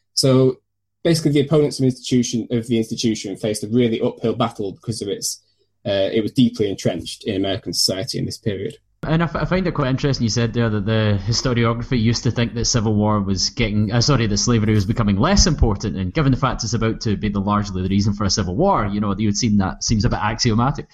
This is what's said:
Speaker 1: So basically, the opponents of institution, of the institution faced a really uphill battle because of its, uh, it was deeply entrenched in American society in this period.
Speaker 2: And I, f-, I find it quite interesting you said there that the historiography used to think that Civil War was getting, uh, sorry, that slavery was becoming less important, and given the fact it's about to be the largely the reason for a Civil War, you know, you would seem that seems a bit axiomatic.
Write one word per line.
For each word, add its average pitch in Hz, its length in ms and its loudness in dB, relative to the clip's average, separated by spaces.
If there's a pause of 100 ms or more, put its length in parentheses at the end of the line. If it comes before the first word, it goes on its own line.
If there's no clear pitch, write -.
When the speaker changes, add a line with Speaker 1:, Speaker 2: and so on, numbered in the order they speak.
(140)
Speaker 1:
So 131 480 4 (420)
basically, 160 280 2
the 143 140 4
opponents 147 340 2
of 135 60 2
institution, 123 680 0
of 120 160 -2
the 117 100 2
institution 110 580 -2
faced 107 300 -4
a - 20 -6
really 113 320 2
uphill 117 360 -2
battle 110 360 -4
because - 300 -10
of 101 80 -6
its, - 340 -8 (420)
uh, 98 280 0
it 110 80 2
was 104 100 -4
deeply 117 380 2
entrenched - 560 -6
in 107 100 -4
American 95 380 -4
society - 440 -2
in 90 80 -4
this 92 120 -8
period. 95 400 -6 (260)
Speaker 2:
And 160 180 0
I, 170 40 0
f-, - 100 -4
I 156 100 -2
find 180 220 0
it 156 80 -2
quite 135 140 0
interesting 131 340 0
you 110 80 0
said 117 220 0
there 117 140 0
that 107 200 -2
the 107 400 2
historiography 117 760 0
used 113 220 2
to 120 80 2
think 113 240 -2
that 117 100 -2
Civil 110 300 2
War 104 260 2
was 95 300 -2
getting, 107 400 0
uh, 120 100 2
sorry, 120 240 2
that 101 120 0
slavery 110 360 2
was 101 140 2
becoming 104 300 2
less 190 280 4
important, 107 500 0
and 92 160 -4
given 139 200 2
the 120 80 2
fact 117 240 -2
it's 104 100 -4
about 113 280 -2
to 104 140 -2
be 107 140 -2
the 101 100 -2
largely 98 440 0
the 92 60 -2
reason 101 240 2
for 104 100 -4
a 95 80 0
Civil 90 240 -2
War, 147 320 0
you 101 120 -4
know, 104 160 -2
you 107 120 0
would 101 100 0
seem 107 200 2
that 92 260 0
seems 110 220 0
a 120 40 0
bit 113 80 0
axiomatic. 113 760 0